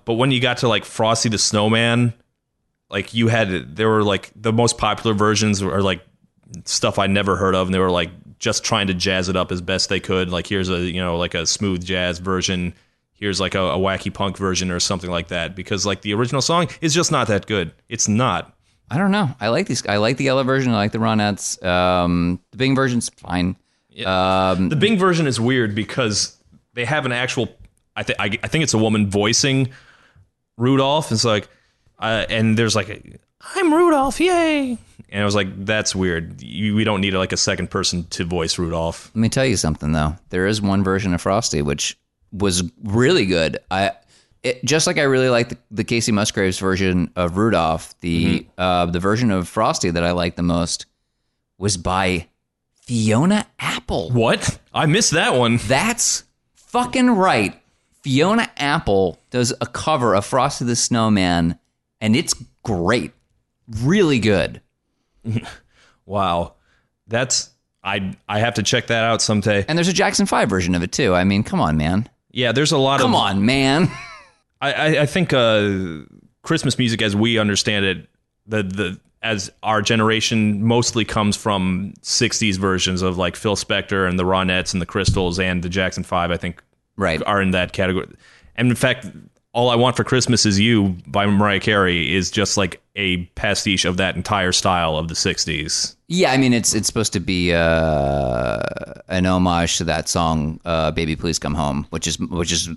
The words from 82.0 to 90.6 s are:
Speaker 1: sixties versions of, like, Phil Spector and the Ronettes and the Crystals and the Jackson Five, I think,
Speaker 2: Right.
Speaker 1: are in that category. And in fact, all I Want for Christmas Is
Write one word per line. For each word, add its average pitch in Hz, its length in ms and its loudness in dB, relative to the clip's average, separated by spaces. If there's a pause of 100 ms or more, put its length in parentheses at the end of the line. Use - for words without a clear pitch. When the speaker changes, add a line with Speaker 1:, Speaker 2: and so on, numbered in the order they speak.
Speaker 1:
sixties - 540 -2
versions 92 460 0
of, 92 160 -2
like, 87 180 -2
Phil 104 200 -2
Spector 98 520 -2
and 90 100 -2
the 90 60 0
Ronettes 92 480 0
and 92 100 -2
the 87 40 -6
Crystals 92 520 0
and 92 240 0
the 90 60 -4
Jackson 92 360 -2
Five, 87 260 -2
I 85 60 -2
think, 87 260 -8 (340)
Speaker 2:
Right. 85 300 0
Speaker 1:
are 101 160 2
in 92 80 2
that 90 220 0
category. 92 340 -2 (480)
And 123 160 0
in 117 60 2
fact, 123 300 0 (500)
all 123 140 2
I 120 40 2
Want 120 220 4
for 113 80 0
Christmas 123 400 2
Is 101 160 4